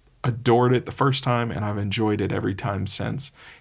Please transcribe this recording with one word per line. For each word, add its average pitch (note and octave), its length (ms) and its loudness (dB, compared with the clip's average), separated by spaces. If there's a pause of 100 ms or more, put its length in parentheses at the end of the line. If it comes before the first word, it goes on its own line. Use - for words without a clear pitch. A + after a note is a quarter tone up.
(240)
adored B2 500 4
it A#2 120 2
the - 60 -8
first C3+ 320 0
time, A#2+ 280 0
and G2 140 -4
I've G#2 120 -4
enjoyed G#2 440 0
it F#2 100 0
every G#2+ 220 -2
time G2+ 320 -4
since. A2 460 -6 (300)